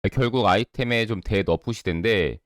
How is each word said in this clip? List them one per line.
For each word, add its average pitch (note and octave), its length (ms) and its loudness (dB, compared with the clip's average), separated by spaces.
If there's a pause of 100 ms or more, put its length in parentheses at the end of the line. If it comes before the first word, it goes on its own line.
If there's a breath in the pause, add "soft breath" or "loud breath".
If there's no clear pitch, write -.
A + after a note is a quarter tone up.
(120)
결국 B2 360 0
아이템의 A#2 600 0
좀 G#2 140 -4
대너프 G2 520 0
시대인데 F2 720 0